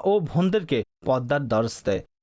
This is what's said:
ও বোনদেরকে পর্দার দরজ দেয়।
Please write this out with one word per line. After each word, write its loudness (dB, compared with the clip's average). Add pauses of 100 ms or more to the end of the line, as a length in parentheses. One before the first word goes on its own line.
ও 4
বোনদেরকে 0 (200)
পর্দার 0
দরজ 0
দেয়। -2 (180)